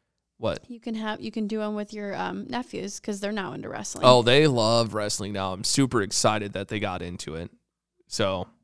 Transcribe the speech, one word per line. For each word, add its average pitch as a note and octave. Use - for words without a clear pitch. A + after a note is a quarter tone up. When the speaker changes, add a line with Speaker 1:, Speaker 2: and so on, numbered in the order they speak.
Speaker 1:
What? G#2
Speaker 2:
You A#3+
can A3+
have, A3
you A3
can G#3+
do G#3+
'em G#3+
with G#3
your, G#3
um, F#3
nephews A#3
'cause G3+
they're G3+
now F#3+
into G#2+
wrestling. -
Speaker 1:
Oh, B2+
they C3+
love A#2
wrestling G#2
now. F#2+
I'm F#2
super B2+
excited G#2
that G2
they G#2+
got F#2+
into F2
it. E2+
So F#2+